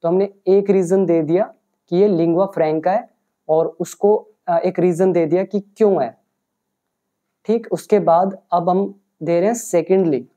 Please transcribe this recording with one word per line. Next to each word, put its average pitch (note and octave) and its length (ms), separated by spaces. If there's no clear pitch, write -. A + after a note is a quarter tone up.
तो E3 60
हमने F#3+ 240
एक G3 220
reason F#3+ 360
दे E3 160
दिया F3 320
कि F3 80
ये G#3 120
lingua E3+ 400
franca D#3 280
है G#3+ 240
और D#3+ 320
उसको, G3+ 480
अ, E3+ 100
एक F#3 200
reason F3+ 340
दे E3+ 140
दिया F3+ 180
कि G3 160
क्यों G3 420
है। A#2 160
ठीक, A3+ 280
उसके - 260
बाद F3 400
अब F3 180
हम G3 300
दे E3+ 180
रहे G3 80
हैं A#3+ 80
secondly। E3+ 680